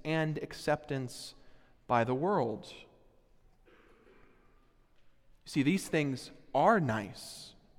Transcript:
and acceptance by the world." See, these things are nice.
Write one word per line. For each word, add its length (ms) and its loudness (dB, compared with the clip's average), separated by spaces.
and 380 0
acceptance 880 -4
by 160 6
the 100 2
world." 580 0
See, 180 2
these 240 2
things 420 -2
are 260 6
nice. 760 -4